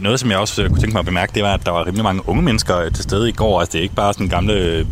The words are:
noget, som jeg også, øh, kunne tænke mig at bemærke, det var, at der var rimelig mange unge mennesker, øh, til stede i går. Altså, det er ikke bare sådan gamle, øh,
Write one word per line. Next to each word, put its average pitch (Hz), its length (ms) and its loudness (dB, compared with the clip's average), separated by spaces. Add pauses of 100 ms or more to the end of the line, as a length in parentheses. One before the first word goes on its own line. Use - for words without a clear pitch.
noget, 107 180 0
som 123 120 0
jeg 98 80 2
også, 104 240 -2
øh, 95 60 2
kunne - 100 2
tænke 110 140 2
mig 104 60 0
at 85 60 -2
bemærke, 90 300 0
det 107 80 0
var, 101 100 2
at 92 120 -2
der 92 60 0
var 85 160 0
rimelig 98 160 -2
mange 95 260 0
unge 110 140 2
mennesker, 113 340 0
øh, 82 140 -2
til - 120 -4
stede 110 260 0
i - 20 -4
går. 104 280 2
Altså, 85 140 -2
det 82 60 -2
er 82 40 0
ikke 98 120 -4
bare 104 180 2
sådan 104 140 -2
gamle, 90 260 2
øh, 82 380 0